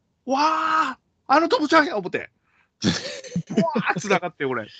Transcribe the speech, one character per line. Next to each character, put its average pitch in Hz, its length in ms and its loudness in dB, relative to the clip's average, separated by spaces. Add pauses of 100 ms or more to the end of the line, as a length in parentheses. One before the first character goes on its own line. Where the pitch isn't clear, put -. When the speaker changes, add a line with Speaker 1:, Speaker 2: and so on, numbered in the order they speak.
(260)
Speaker 1:
「わ 262 140 0
あ、 311 580 0 (300)
あ 285 120 6
の 330 80 2
友 269 200 0
ち 330 60 2
ゃ 320 80 8
ん 185 40 2
や」 175 120 -6
思 180 100 -6
っ - 20 -14
て。 101 200 -6 (520)
Speaker 2:
<laughs> - 680 -4
Speaker 1:
う - 100 0
わ - 120 4 (240)
ー、 175 40 -8
繋 196 180 0
が 175 100 -6
っ - 80 -18
て、 147 80 -6
俺。 123 200 -2 (160)